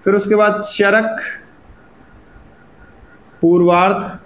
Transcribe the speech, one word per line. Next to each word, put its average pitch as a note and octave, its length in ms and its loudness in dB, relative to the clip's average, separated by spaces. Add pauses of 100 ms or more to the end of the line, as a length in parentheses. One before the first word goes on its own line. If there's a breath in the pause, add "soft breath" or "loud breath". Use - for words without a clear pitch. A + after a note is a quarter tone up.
फिर G3 100 2
उसके G3+ 220 0
बाद G#3 260 0
चरक G#3 560 0 (2250)
पूर्वार्ध F3 840 2